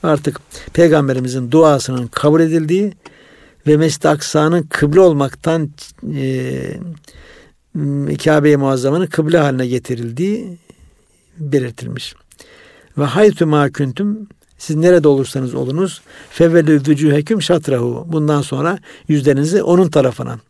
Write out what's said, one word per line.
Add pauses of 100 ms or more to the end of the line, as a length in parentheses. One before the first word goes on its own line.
artık (320)
Peygamberimizin
duasının
kabul
edildiği (760)
ve
Mescid-i
Aksa'nın
kıble
olmaktan, (440)
e, (1400)
Kabe-i
Muazzama'nın
kıble
haline
getirildiği (800)
belirtilmiş. (840)
"Ve
haytü
ma
kuntum", (300)
siz
nerede
olursanız
olunuz, (280)
"fevvelü (160)
vücuhekum
şatrahu."
Bundan
sonra (300)
yüzlerinizi
onun
tarafına (120)